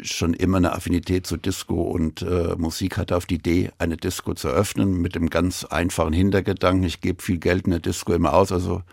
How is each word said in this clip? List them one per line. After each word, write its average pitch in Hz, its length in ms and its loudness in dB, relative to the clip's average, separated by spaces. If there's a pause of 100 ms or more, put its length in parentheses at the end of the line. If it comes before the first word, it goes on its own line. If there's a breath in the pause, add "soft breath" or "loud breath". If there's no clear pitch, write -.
schon - 320 0
immer 92 220 2
eine 87 160 4
Affinität 90 520 -2
zu 85 120 -4
Disco 87 460 -4
und, 92 400 -2
äh, 87 360 0
Musik 85 380 -4
hatte, 90 200 0
auf 90 80 -2
die 90 120 -2
Idee, 87 420 0
eine 82 180 -2
Disco - 380 -6
zu - 140 -6
eröffnen, 92 520 2
mit 85 140 -2
dem 82 160 0
ganz 90 320 0
einfachen 82 500 0
Hintergedanken, 95 720 2
ich 85 180 -2
gebe 90 220 -4
viel 90 160 0
Geld 90 280 0
in 98 40 4
der 85 80 2
Disco - 340 -2
immer 82 220 4
aus, 95 160 6
also 90 320 -2 (100)